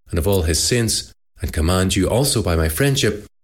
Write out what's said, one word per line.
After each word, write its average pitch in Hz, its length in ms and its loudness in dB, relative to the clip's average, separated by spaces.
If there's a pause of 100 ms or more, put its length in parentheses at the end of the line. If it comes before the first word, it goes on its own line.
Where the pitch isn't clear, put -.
(100)
and 87 80 -2
of 90 100 -2
all 98 140 2
his 80 200 0
saints, - 500 -2 (300)
and 78 100 -4
command 92 440 0
you 92 120 2
also 120 340 0
by 87 140 0
my 80 120 2
friendship, 135 580 0 (180)